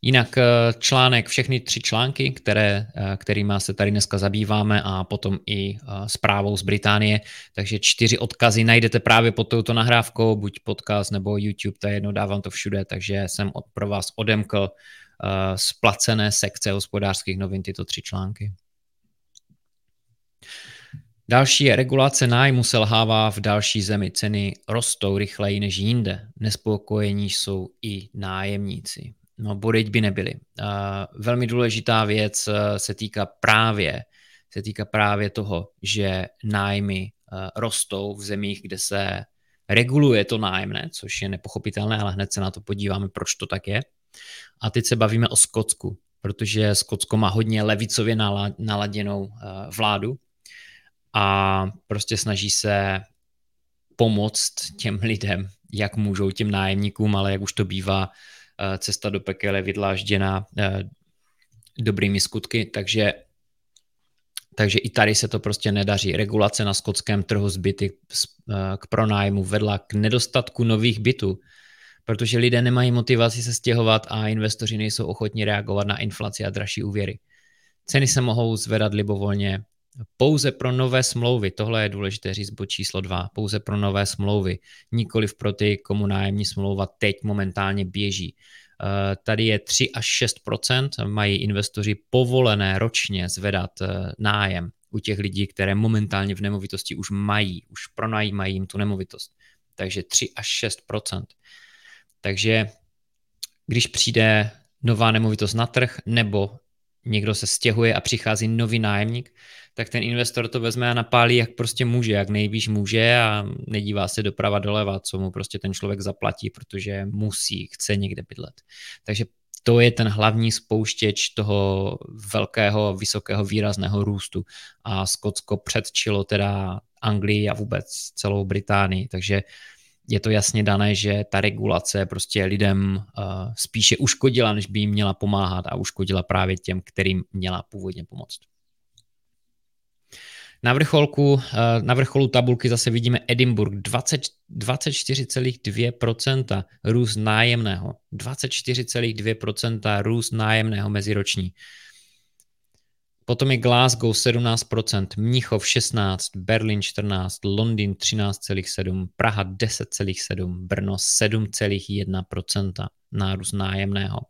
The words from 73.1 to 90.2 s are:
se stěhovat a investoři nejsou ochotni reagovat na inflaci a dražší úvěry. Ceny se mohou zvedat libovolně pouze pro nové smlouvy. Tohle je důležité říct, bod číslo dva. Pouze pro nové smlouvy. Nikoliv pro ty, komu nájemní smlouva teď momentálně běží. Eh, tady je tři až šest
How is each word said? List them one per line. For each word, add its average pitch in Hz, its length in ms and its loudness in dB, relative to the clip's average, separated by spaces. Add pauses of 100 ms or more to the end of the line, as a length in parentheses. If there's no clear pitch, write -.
se 117 100 -4
stěhovat 113 560 2
a 107 180 -2
investoři 110 500 -2
nejsou 107 300 -4
ochotni 107 380 -4
reagovat 104 420 0
na 101 100 -2
inflaci 110 480 -6
a 101 40 -2
dražší 101 340 -6
úvěry. 101 360 -4 (680)
Ceny 139 220 4
se 127 140 2
mohou 113 340 2
zvedat 107 380 0
libovolně 101 720 0 (540)
pouze 139 340 4
pro 127 200 -2
nové 127 320 2
smlouvy. 120 480 2
Tohle 110 320 0
je 101 60 0
důležité 98 440 -6
říct, 98 160 -6
bod 101 160 -8
číslo 98 360 -4
dva. 92 320 -4
Pouze 104 260 -2
pro 104 180 -4
nové 101 280 2
smlouvy. 98 540 0 (320)
Nikoliv 110 440 0
pro 104 180 -4
ty, 104 240 2
komu 101 300 -2
nájemní 98 380 0
smlouva 98 420 -2 (100)
teď 101 260 -2
momentálně 98 640 -2
běží. 95 500 -4 (480)
Eh, 98 400 -2
tady 110 220 0
je 107 140 2
tři - 320 0
až 117 140 -6
šest - 380 -2